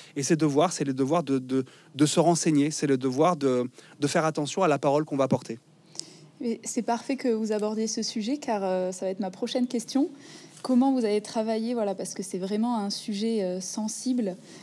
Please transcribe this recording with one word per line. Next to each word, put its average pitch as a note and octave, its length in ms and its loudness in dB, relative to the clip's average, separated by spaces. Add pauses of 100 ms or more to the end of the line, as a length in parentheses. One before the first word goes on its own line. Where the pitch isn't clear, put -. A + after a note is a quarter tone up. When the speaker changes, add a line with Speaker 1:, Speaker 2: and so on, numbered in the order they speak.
(180)
Speaker 1:
Et C#3 60 -4
ces E3+ 120 2
devoirs, D#3 380 2
c'est - 100 -4
le C3+ 100 -2
devoir C3+ 300 2
de, C3+ 160 0
de, C3 240 0 (320)
de D3 100 6
se D3 140 2
renseigner, D#3 520 4
c'est D3+ 160 -2
le C3+ 100 4
devoir C3+ 400 2
de, B2+ 320 2 (320)
de C#3+ 60 2
faire D#3 180 2
attention D#3 380 -2
à F3+ 40 4
la C#3 120 4
parole D3 260 2
qu'on D3 100 -6
va C3+ 140 2
porter. A#2+ 300 -2 (840)
Speaker 2:
Mais A#3 240 -2
c'est - 160 -4
parfait A#3 340 -2
que C4 140 -2
vous A3 240 0
abordiez G#3+ 340 -2
ce A3 160 -4
sujet, A3 320 -4
car, A3 300 -2
euh, F#3 260 0
ça F#3 140 -8
va F#3+ 60 -2
être G3 100 -6
ma F#3 100 -4
prochaine B3 360 -2
question. C4 420 -2 (520)
Comment B3+ 300 4
vous B3+ 140 2
avez G#3 160 2
travaillé, A3+ 540 -2
voilà, G3+ 180 0
parce F#3+ 220 -8
que G3+ 80 -6
c'est F#3+ 160 -6
vraiment G#3+ 400 0
un G3+ 100 -2
sujet, G#3 540 -2
euh, F3+ 180 -2
sensible, G#3+ 760 -4 (280)